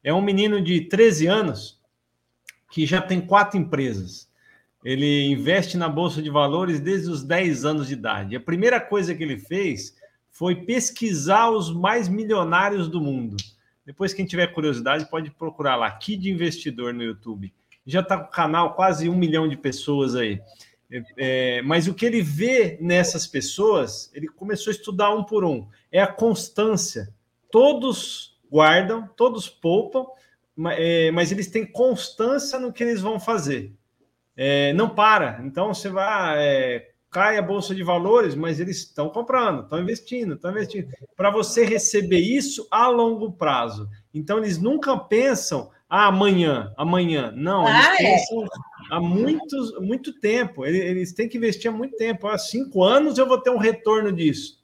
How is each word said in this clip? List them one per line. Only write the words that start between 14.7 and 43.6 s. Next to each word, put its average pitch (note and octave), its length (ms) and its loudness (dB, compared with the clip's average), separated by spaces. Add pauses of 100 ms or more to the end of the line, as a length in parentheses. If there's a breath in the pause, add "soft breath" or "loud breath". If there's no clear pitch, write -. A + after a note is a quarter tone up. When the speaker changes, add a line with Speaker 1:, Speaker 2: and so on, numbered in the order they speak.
Speaker 1:
pode D#3+ 220 -6
procurar D3+ 460 -4
lá, A2+ 140 0
Kid F#3+ 400 -6
Investidor D3+ 640 -4
no A#2+ 100 -8
YouTube. G#2 480 -10 (360 soft breath)
Já E3+ 160 0
tá F#3+ 160 -2
com D3+ 100 -12
o - 20 -20
canal, E3 440 0
quase E3+ 340 0
um F3+ 80 0
milhão D#3+ 320 2
de C#3 80 -4
pessoas C#3 580 -2
aí. A2 240 -2 (520 soft breath)
É, B2 120 -12 (140)
é, B2+ 460 -2
mas D#3+ 260 2
o F#3 60 -4
que A3+ 120 -2
ele A#3 160 2
vê F3+ 580 0
nessas F3 460 0
pessoas, D#3+ 880 0
ele D3 140 -10
começou G#3 420 -6
a G3+ 40 -2
estudar G#3 400 -2
um G#3+ 100 -4
por G#3 200 -2
um. B2+ 220 -2 (240 soft breath)
É F3+ 100 2
a G3 60 4
constância. G#3 1040 -2 (380)
Todos B3+ 880 2 (120)
guardam, F#3 680 6
todos A3+ 320 2
poupam, A#3 580 0 (500 loud breath)
ma-, E3 180 -4
é, E3 360 2
mas E3 220 2
eles G3 160 -4
têm A3 180 -2
constância C4 920 0
no B3 140 -6
que A#3 120 -6
eles A#3 160 0
vão G#3+ 180 -4
fazer. C#3 540 -4 (640)
É, C#3 380 2
não G#3 140 2
para. F3+ 560 2
Então, F3+ 300 -4
você G3 160 -10
vai, F#3+ 480 -2
é, C3 520 0 (200)
cai G#3 280 2
a G3 40 -2
Bolsa F#3+ 320 -4
de F#3+ 80 -6
Valores, F3 540 2
mas D#3+ 240 -4
eles F3+ 180 -6
estão - 320 -6
comprando, A#3 540 -2
estão D#3+ 180 -6
investindo, A3+ 520 -6
estão F3 180 -8
investindo. G3+ 360 -8 (280)
Pra G3+ 140 2
você A3 340 2
receber G3 560 2
isso B3 500 -2
a A3+ 180 4
longo A3+ 440 0
prazo. A#2 580 -2 (240 loud breath)